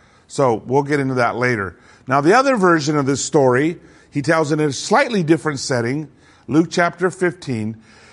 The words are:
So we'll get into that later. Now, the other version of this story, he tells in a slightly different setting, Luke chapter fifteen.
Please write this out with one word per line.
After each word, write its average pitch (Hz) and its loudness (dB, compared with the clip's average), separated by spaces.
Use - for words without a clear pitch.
So 117 0
we'll 139 0
get 143 -2
into 131 -2
that 117 0
later. 113 -2
Now, 135 0
the 160 4
other 262 2
version 165 2
of 139 0
this 139 -2
story, 143 2
he 143 -4
tells 160 0
in 156 0
a 151 0
slightly 226 0
different 151 0
setting, 131 -4
Luke 160 2
chapter 175 -2
fifteen. 117 -6